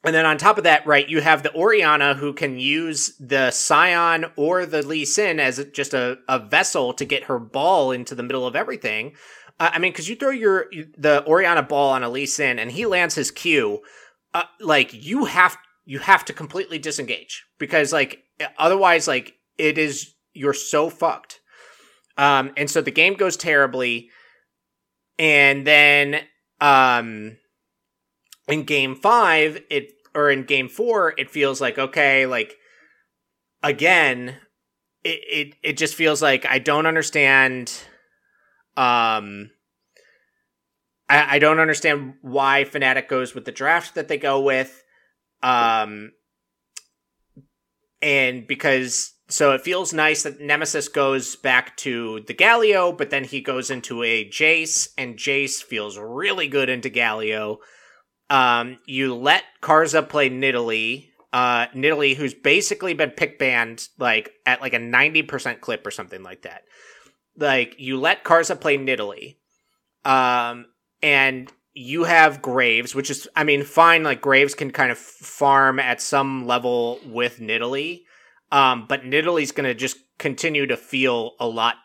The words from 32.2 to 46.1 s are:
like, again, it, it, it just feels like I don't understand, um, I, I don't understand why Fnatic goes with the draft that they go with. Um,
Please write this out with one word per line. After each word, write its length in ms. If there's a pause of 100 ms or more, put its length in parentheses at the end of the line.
like, 300 (1080)
again, 720 (680)
it, 160 (100)
it, 340
it 140
just 180
feels 260
like 240
I 140
don't 260
understand, 880 (1040)
um, 760 (1600)
I, 280
I 40
don't 200
understand 640
why 440
Fnatic 420
goes 260
with 120
the 60
draft 440
that 120
they 100
go 240
with. 420 (600)
Um, 680 (1900)